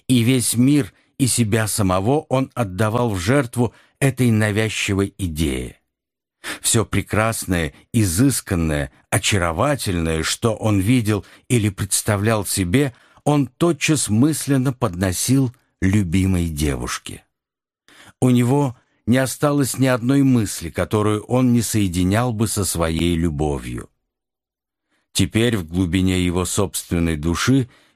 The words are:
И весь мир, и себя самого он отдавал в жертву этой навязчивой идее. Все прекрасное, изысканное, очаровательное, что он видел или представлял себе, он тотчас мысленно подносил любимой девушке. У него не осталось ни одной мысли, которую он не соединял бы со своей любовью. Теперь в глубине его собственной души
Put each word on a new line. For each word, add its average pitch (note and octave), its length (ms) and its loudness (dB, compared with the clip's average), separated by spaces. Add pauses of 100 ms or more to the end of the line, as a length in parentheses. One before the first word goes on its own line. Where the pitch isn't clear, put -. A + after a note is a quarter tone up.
И B2+ 120 4
весь A#2+ 360 0
мир, C3+ 380 2 (240)
и C3 100 2
себя A2 400 0
самого G2+ 640 0
он C3 260 -2
отдавал A2 560 -2
в F#2+ 80 -4
жертву A#2 540 0 (260)
этой C3+ 320 2
навязчивой G#2+ 880 0
идее. D2 640 -4 (800)
Все G#2+ 240 2
прекрасное, F#2+ 880 -2 (180)
изысканное, E2+ 1000 0 (180)
очаровательное, F2 1160 -2
что - 320 -2
он G#2 240 0
видел G#2+ 460 0 (240)
или A2+ 200 0
представлял G#2 760 -2
себе, G#2 480 0 (320)
он D3 220 2
тотчас D#3 600 -2
мысленно C3+ 640 0
подносил A#2 800 0 (280)
любимой F#2+ 640 2
девушке. C#2+ 800 -6 (960)
У B2+ 80 4
него B2 480 2 (280)
не B2 120 2
осталось C#3+ 600 0
ни C3 100 2
одной B2+ 360 2
мысли, A2+ 460 0
которую G#2+ 540 0
он B2 280 2
не A#2+ 100 4
соединял G2+ 680 0
бы G#2+ 160 -2
со G2+ 160 -4
своей E2 540 0
любовью. C#2+ 720 -4 (1200)
Теперь A2 460 0
в E2 100 -8
глубине F#2 560 0
его F2 220 -2
собственной E2+ 720 -2
души G2+ 520 0 (260)